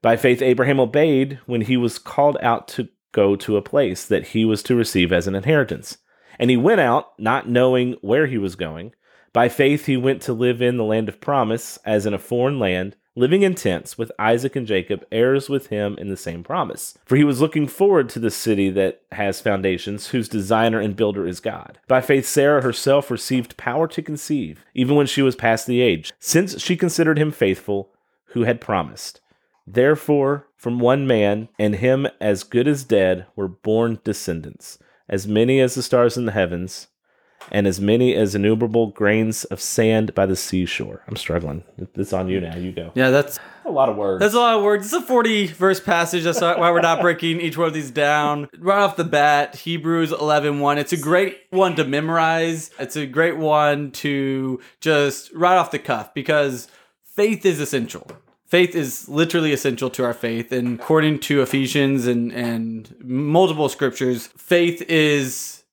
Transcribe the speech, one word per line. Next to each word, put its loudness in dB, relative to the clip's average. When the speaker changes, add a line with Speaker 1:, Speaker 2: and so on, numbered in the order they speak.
Speaker 1:
By 4
faith 2
Abraham 4
obeyed 2
when -2
he 0
was 0
called 0
out 0
to -8
go 4
to -2
a 0
place -2
that 0
he 0
was 2
to 0
receive 2
as 2
an -4
inheritance. -2
And 2
he 4
went 4
out, 0
not -2
knowing 2
where 2
he -4
was -4
going. -10
By 4
faith 2
he 2
went 0
to -6
live 0
in 2
the -2
land 0
of -12
promise, -2
as 0
in 0
a -6
foreign -2
land, -2
living 4
in 2
tents -4
with -8
Isaac 0
and -4
Jacob, -2
heirs 0
with -4
him -4
in -10
the -8
same -10
promise. -8
For 2
he 6
was 2
looking 0
forward 2
to -8
the 0
city 0
that 0
has -4
foundations, -4
whose -4
designer 0
and -2
builder -2
is -8
God. -10
By 4
faith 2
Sarah 2
herself 0
received -4
power -2
to -8
conceive, -8
even 2
when 4
she -2
was 2
past 0
the 0
age, 0
since 0
she -2
considered 0
him 2
faithful -2
who 0
had 0
promised. -6
Therefore, 2
from -4
one 2
man, 2
and 2
him 2
as 0
good 0
as -2
dead, 2
were -6
born -2
descendants, -8
as -4
many 2
as 2
the -4
stars 2
in -4
the -2
heavens, -4
and 0
as 0
many 2
as 0
innumerable 2
grains 0
of -10
sand 0
by 2
the 0
seashore. -6
I'm -10
struggling. -6
It's -6
on -2
you -2
now. -10
You -8
go. -12
Speaker 2:
Yeah, 2
that's 0
Speaker 1:
a -6
lot 2
of -2
words. -2
Speaker 2:
That's 2
a 2
lot 4
of 0
words. 2
It's -6
a -2
forty 2
verse 0
passage. 0
That's -2
why 2
we're 2
not 2
breaking 0
each -4
one 2
of -2
these -8
down. 0
Right 0
off 2
the 0
bat, 2
Hebrews -2
eleven 0
one. 2
It's -4
a 0
great 0
one 2
to 0
memorize. -2
It's -10
a -6
great 0
one 0
to -4
just 0
right 2
off 0
the -6
cuff, -6
because -2
faith 0
is 4
essential. -4
Faith 2
is -6
literally 2
essential -2
to -4
our -2
faith. -6
And -4
according 2
to 0
Ephesians 0
and, 0
and -6
multiple 2
scriptures, -4
faith 0
is -2